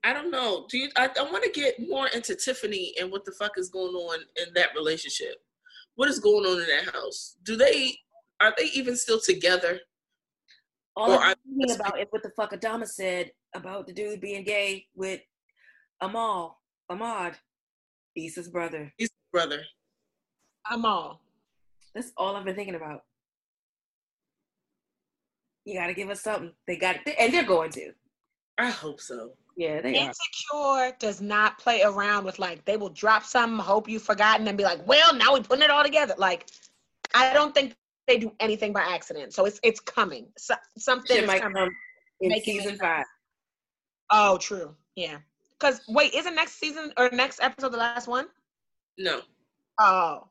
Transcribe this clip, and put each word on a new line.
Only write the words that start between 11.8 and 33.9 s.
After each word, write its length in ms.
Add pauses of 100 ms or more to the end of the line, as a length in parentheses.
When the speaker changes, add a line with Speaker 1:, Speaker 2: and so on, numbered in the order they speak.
Speaker 2:
is 120
what 120
the 140
fuck 160
Adama 340
said 440 (240)
about 320
the 60
dude 280
being 240
gay 400 (100)
with 240 (840)
Amal, 600 (280)
Ahmad, 460 (800)
Issa's 340
brother. 500
Speaker 1:
Issa's 100 (220)
brother. 320 (1040)
Speaker 3:
Amal. 520 (720)
Speaker 2:
That's 200
all 200
I've 100
been 100
thinking 200
about. 300 (2500)
You 140
gotta 160
give 160
us 100
something. 300 (160)
They 100
got 200 (100)
it, 100
and 160
they're 100
going 280
to. 220 (680)
Speaker 1:
I 100
hope 320
so. 300 (260)
Speaker 2:
Yeah, 240
they 160
are. 120
Speaker 3:
Insecure 920
does 220
not 360
play 260
around 420
with, 120
like, 280
they 120
will 120
drop 340
something, 340
hope 320
you 80